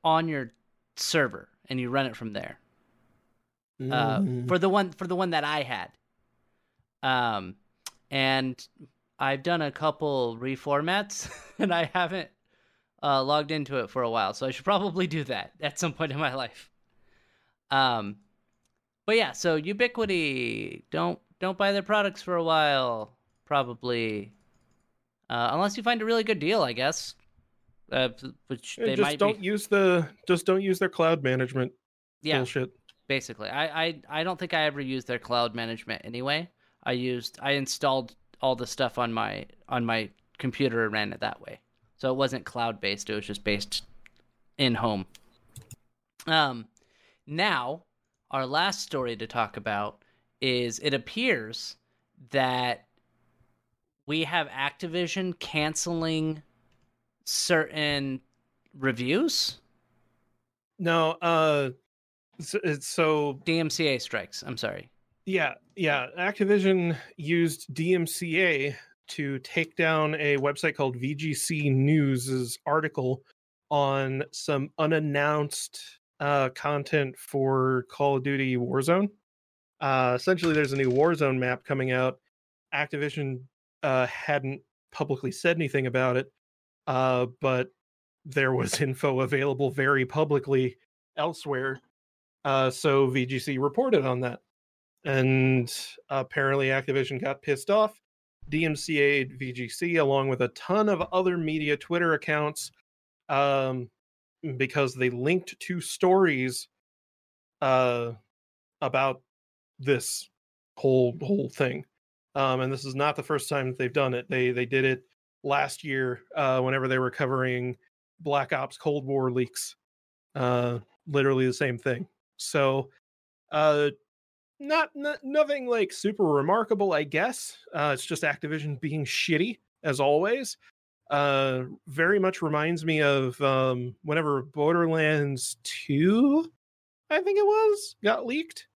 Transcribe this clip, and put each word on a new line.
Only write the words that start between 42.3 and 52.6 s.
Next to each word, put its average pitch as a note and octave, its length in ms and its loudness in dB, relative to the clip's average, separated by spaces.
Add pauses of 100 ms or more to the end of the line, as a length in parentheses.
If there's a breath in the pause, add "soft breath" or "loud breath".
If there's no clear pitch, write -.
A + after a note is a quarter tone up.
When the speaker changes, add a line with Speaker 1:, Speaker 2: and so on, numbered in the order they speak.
Speaker 1:
cloud-based, G#2+ 640 -4
it G#2+ 40 -2
was G#2 120 -6
just G2+ 180 -10
based G#2 400 -2 (720)
in B2+ 180 2
home. G#2+ 300 -2 (1200)
Um, C#3 400 2 (600 soft breath)
now, D#3 560 -2 (480)
our C3+ 160 -2
last E3+ 360 -2
story B2 340 -4
to A2+ 100 -8
talk A2 300 -4
about G#2 480 -6 (360)
is B2 380 -2
it C#3+ 160 0
appears C3+ 840 -4 (540)
that B2+ 560 0 (1200)